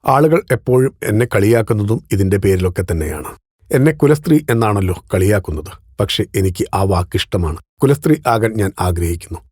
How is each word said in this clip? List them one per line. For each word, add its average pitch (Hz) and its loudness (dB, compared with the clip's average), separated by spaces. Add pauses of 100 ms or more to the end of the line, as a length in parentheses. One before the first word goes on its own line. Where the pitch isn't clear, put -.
ആളുകൾ 151 4 (100)
എപ്പോഴും 127 0 (100)
എന്നെ 110 0 (100)
കളിയാക്കുന്നതും 107 0
ഇതിന്റെ 98 0
പേരിലൊക്കെ 92 0
തന്നെയാണ്. 78 -6 (440)
എന്നെ 139 4
കുലസ്ത്രീ 151 2 (100)
എന്നാണല്ലോ 104 0 (100)
കളിയാക്കുന്നത്. 95 -2 (280)
പക്ഷെ 101 -2 (100)
എനിക്ക് 95 -2
ആ 98 0
വാക്കിഷ്ടമാണ്. 90 -2 (260)
കുലസ്ത്രീ 143 2 (120)
ആകാൻ 113 2
ഞാൻ 101 0
ആഗ്രഹിക്കുന്നു. 85 -4 (120)